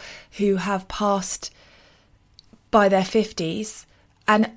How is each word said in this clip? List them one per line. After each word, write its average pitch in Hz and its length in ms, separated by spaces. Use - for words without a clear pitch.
who 196 180
have 185 320
passed 196 640
by 208 160
their 190 160
fifties, 208 840
and 220 320